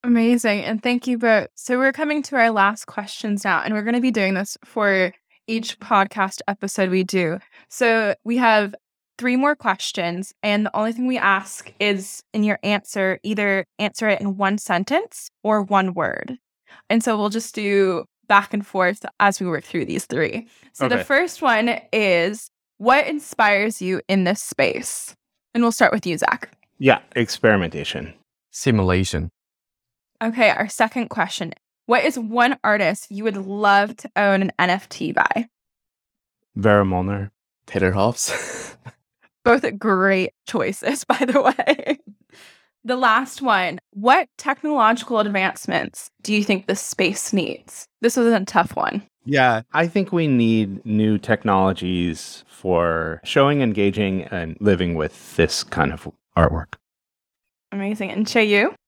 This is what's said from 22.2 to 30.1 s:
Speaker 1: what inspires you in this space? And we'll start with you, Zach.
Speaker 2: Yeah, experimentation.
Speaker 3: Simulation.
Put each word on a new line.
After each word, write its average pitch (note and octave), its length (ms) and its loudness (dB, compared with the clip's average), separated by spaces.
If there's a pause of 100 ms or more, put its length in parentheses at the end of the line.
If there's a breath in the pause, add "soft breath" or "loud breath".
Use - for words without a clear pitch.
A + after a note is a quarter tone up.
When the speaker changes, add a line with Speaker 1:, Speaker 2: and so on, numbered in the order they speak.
Speaker 1:
what B3+ 300 4
inspires G#3+ 720 0
you F#3 260 -2
in F#3+ 180 2
this F#3+ 180 0
space? - 720 -4 (400)
And A#3 100 2
we'll A#3 80 2
start - 200 4
with G#3+ 140 -4
you, E3+ 120 -4
Zach. - 320 0 (280)
Speaker 2:
Yeah, C3 200 6 (160)
experimentation. G2 1000 0 (380)
Speaker 3:
Simulation. F#2 800 0 (920)